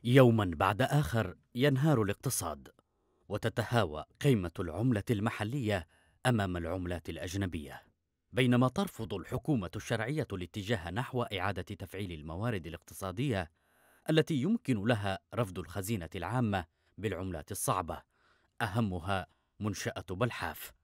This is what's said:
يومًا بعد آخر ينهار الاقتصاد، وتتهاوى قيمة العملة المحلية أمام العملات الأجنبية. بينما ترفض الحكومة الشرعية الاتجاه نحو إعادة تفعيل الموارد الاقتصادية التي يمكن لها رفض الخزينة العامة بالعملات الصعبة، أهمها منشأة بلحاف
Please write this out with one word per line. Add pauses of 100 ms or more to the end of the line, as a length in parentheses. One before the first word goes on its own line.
يومًا
بعد
آخر (200)
ينهار
الاقتصاد، (600)
وتتهاوى (160)
قيمة
العملة
المحلية (380)
أمام
العملات
الأجنبية. (520)
بينما
ترفض
الحكومة
الشرعية
الاتجاه
نحو
إعادة
تفعيل
الموارد
الاقتصادية (580)
التي
يمكن
لها (160)
رفض
الخزينة
العامة (320)
بالعملات
الصعبة، (600)
أهمها (320)
منشأة
بلحاف (120)